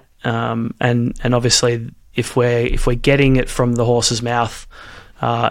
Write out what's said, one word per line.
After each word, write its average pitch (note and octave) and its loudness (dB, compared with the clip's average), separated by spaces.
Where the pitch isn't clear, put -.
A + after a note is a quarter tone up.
Um, A#2 -2
and, A#2+ 0
and B2 2
obviously, A#2+ 0
if - -4
we're, A#2+ 2
if - 0
we're B2 2
getting C3+ 4
it B2+ 0
from B2 0
the A#2+ 0
horse's A#2 0
mouth, A#2+ -2
uh, A#2 0